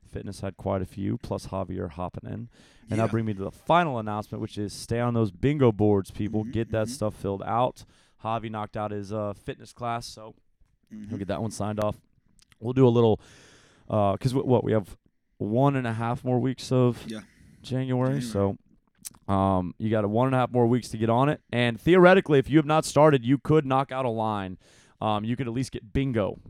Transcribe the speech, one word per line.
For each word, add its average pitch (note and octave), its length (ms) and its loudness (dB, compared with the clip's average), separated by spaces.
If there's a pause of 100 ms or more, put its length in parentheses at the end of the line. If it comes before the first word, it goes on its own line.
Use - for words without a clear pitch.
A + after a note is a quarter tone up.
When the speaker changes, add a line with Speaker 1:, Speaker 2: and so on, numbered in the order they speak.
Speaker 1:
Fitness G#2+ 360 -12
had G2 160 -8
quite G2 240 -2
a F#2+ 40 -4
few, G#2 320 -4
plus - 300 -8
Javier F#2 440 -6
hopping F2+ 380 -10
in. - 40 -8
And A2+ 160 -12 (400)
that'll A2 160 0
Speaker 2:
Yeah. G#2 60 -4
Speaker 1:
bring A2+ 140 -2
me G#2+ 100 -4
to F#2+ 80 -8
the F2+ 80 -8
final D#3+ 480 0
announcement, G#2+ 420 -8
which A2 160 -10
is G2+ 160 -6
stay - 260 -6
on A#2+ 140 -2
those A2+ 180 2
bingo C3 400 4
boards, G2+ 400 2
people. G#2+ 320 -4
Speaker 2:
Mm-hmm, A#2 80 -8
Speaker 1:
Get A2 200 -4
that A2 160 -2
Speaker 2:
mm-hmm. A#2 60 -10
Speaker 1:
stuff G#2 220 -6
filled G2 280 -6
out. A#2 420 -4 (380)
Javi A2 280 -6
knocked G#2+ 240 -10
out G#2+ 160 -6
his, G2+ 220 -8
uh, G#2 200 -4
fitness B2+ 380 -16
class, A#2 340 -8
so A2 300 -18 (580)
Speaker 2:
Mm-hmm. G#2+ 160 -14
Speaker 1:
he'll G#2 80 -8
get G2 120 -8
that F#2+ 120 -4
one A2 100 -4
signed G#2 280 -6
off. G#2+ 200 -4 (600)
We'll A#2+ 140 -6
do C3 140 6
a - 20 8
little, A#2 300 4 (720)
uh, G2+ 280 2
'cause B2+ 160 -2
w-, C3 160 -2
what, A#2+ 140 4
we A2+ 100 -2
have G#2+ 220 -2 (420)
one B2 380 2
and B2+ 120 -4
a A2+ 60 -4
half A#2 300 -4
more B2+ 160 0
weeks B2 320 -4
of B2+ 360 2
Speaker 2:
Yeah. G#2+ 140 -10 (420)
Speaker 1:
January, C3 560 -2
Speaker 2:
January. - 20 -4
Speaker 1:
so, G2+ 360 -2 (720)
um, F#2+ 520 0
you A2+ 100 -4
got G#2+ 160 0
a - 20 -2
one A2+ 200 2
and C3 80 0
a - 20 2
half B2 140 0
more A#2+ 160 4
weeks A#2+ 220 0
to A2+ 80 -8
get A2 120 0
on B2+ 200 2
it. - 120 -4 (100)
And A#2+ 300 -2
theoretically, F3+ 580 8
if B2 100 0
you C#3 80 4
have D3+ 80 4
not D#3 200 0
started, C#3+ 400 4
you C3+ 120 4
could D3+ 280 2
knock C3 260 -2
out C3 140 -4
a B2 40 -2
line. G#2+ 480 -4 (440)
Um, G#2 220 0
you A#2 120 -2
could C3 120 -4
at A#2 60 -6
least B2+ 180 -4
get A2 200 -14
bingo A#2+ 480 -2 (100)